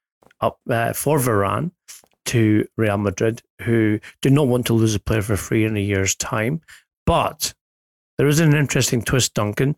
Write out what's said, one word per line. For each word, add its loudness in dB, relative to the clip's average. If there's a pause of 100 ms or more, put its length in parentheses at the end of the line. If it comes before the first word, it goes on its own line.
(400)
up, -4 (120)
uh, 0
for 0
Varane 0 (560)
to 2
Real 0
Madrid, -2 (180)
who 0 (240)
do 4
not 4
want 0
to 0
lose 2
a -2
player -2
for -2
free -2
in -2
a -2
year's -2
time. -4 (440)
But -2 (640)
there 2
is 2
an 4
interesting 0
twist, -2
Duncan. -2